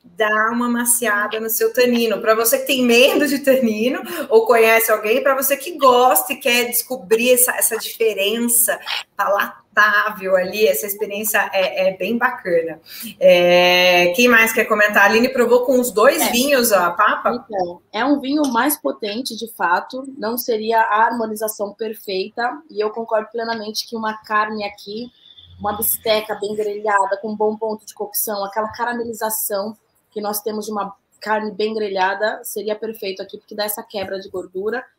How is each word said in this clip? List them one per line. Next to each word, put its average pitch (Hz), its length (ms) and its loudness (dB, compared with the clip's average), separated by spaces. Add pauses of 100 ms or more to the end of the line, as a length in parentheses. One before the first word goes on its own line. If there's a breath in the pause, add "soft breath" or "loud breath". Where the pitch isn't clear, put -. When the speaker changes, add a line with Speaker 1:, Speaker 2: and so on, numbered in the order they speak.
Speaker 1:
dá 214 480 0
uma 240 160 -2
maciada 220 720 -2
no 226 80 -8
seu 226 240 -2
tanino. 233 480 2
Pra 220 140 2
você 226 240 2
que 262 80 -4
tem 254 180 0
medo 247 420 4
de 269 120 -2
tanino, 254 640 2 (260 loud breath)
ou 226 160 2
conhece 226 460 4
alguém, 214 320 0
pra 269 120 2
você 277 220 -2
que 330 220 -12
gosta 262 540 4
e - 40 -6
quer 240 280 0
descobrir 226 680 0
essa, 226 200 4
essa - 260 -2
diferença 220 1000 -2 (380 loud breath)
palatável 202 1200 0
ali, 185 300 2
essa 190 200 0
experiência 202 680 -4
é, 190 360 0
é 185 80 -2
bem 220 220 -2
bacana. 170 600 -2 (380 loud breath)
É, 180 960 6
quem 240 140 6
mais 226 240 6
quer 220 120 0
comentar? 208 400 4
A - 20 6
Aline 220 220 4
provou 240 360 4
com 254 160 4
os 233 100 -2
dois 254 300 4
Speaker 2:
É. 226 100 2
Speaker 1:
vinhos, 240 420 2
ó, 190 60 4
a 175 120 2
papa. - 400 0 (160)
Speaker 2:
Então, 180 340 -6 (120)
é 220 120 -2
um 285 160 2
vinho 285 220 -2 (100)
mais 269 240 2
potente, 233 600 -6
de 220 180 -10
fato, 202 500 -2 (140)
não 220 180 -4
seria 220 440 -2
a 220 260 2
harmonização 220 680 -4
perfeita, 214 680 -8 (280)
e 202 140 -8
eu 214 60 -2
concordo 226 400 -4
plenamente 226 580 -6
que 233 80 -10
uma 220 180 -4 (100)
carne 214 400 -4
aqui, 208 460 -12 (480 soft breath)
uma 208 180 -4
bisteca 220 580 -2
bem 208 200 -6
grelhada, 202 680 0
com 220 80 -6
um 214 60 -8
bom 214 200 0
ponto 214 300 -8
de - 80 -20
cocção, 202 500 -6
aquela 214 280 -4
caramelização 226 1040 -4 (340)
que 214 100 -10
nós 208 220 -6
temos 214 240 -6
de 220 60 -8
uma 196 220 -6 (260)
carne 214 320 -2
bem 214 220 -4
grelhada, 202 680 -2
seria 208 320 -6
perfeito 208 460 -8
aqui, 196 160 -14
porque - 160 -20
dá 208 100 -4
essa 214 180 -8
quebra 190 380 -8
de 196 80 -16
gordura 196 560 -6 (140)